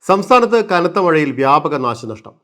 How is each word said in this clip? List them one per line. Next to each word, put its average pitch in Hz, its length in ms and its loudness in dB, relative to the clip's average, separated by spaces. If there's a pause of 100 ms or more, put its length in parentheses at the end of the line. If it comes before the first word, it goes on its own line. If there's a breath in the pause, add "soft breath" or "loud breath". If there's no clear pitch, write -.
സംസ്ഥാനത്ത് 220 640 2
കനത്ത 175 300 0
മഴയിൽ 156 340 0
വ്യാപക 143 440 0
നാശനഷ്ടം. 117 560 -8 (120)